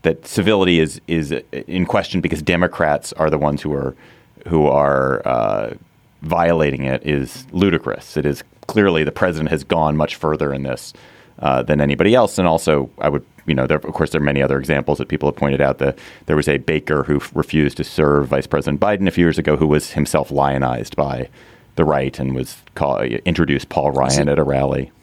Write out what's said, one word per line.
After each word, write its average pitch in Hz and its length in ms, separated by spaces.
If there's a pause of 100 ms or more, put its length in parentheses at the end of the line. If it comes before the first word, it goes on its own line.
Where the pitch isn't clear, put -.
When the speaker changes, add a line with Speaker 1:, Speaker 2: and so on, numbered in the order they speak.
Speaker 1:
that 82 240
civility 92 520
is, 78 280
is 78 260 (200)
in 87 340
question 95 340
because 82 220
Democrats 87 720
are 78 160
the 76 80
ones 73 240
who 76 120
are, 67 200 (540)
who 78 180
are, 69 600
uh, 53 480 (480)
violating 78 600
it 67 220
is 69 460
ludicrous. 87 640
It 73 100
is 71 160 (240)
clearly 92 380
the 73 80
president 78 380
has 76 140
gone 78 320
much 76 200
further 76 360
in 69 100
this, 65 300 (480)
uh, 65 220
than 73 180
anybody 71 340
else. 117 240
And 92 80
also, 78 520
I 73 100
would, 71 160 (220)
you 78 80
know, 65 120
there, 76 120
of - 160
course, 78 160
there 80 100
are 73 40
many 69 180
other 69 160
examples 71 400
that 67 100
people 71 200
have 71 80
pointed 69 240
out. 67 180
The, 67 180 (300)
there 76 100
was 73 120
a 69 100
baker 76 460
who 73 120
f-, - 180
refused 76 440
to 73 60
serve 71 440
Vice 67 180
President 71 340
Biden 101 280
a - 20
few 87 140
years 82 140
ago 76 180
who 78 100
was 73 260
himself 73 380
lionized 67 640
by 65 320 (480)
the 85 80
right 69 340
and 65 160
was 64 220 (180)
call-, 64 260
introduced 69 680
Paul 71 220
Speaker 2:
Was 67 40
Speaker 1:
Ryan 67 320
Speaker 2:
it 71 40
Speaker 1:
at 71 60
a 71 40
rally. 67 500 (100)